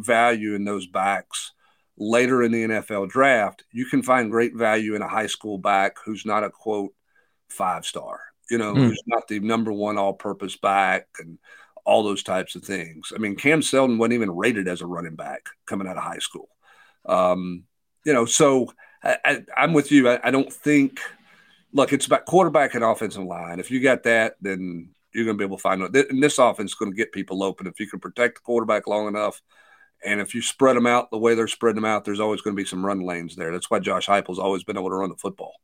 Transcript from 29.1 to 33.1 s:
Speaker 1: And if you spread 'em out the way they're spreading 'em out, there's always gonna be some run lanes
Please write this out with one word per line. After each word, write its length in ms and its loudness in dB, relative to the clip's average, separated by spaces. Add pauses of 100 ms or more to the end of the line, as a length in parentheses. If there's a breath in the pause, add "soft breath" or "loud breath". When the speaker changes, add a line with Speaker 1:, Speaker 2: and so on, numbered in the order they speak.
Speaker 1:
And 160 -2
if 140 -8
you 80 -4
spread 340 4
'em 100 2
out 240 2
the 80 -6
way 160 4
they're 140 0
spreading 300 0
'em 80 -2
out, 180 0
there's 160 -6
always 220 -2
gonna 120 -4
be 120 -4
some 180 -8
run 160 -2
lanes 340 -8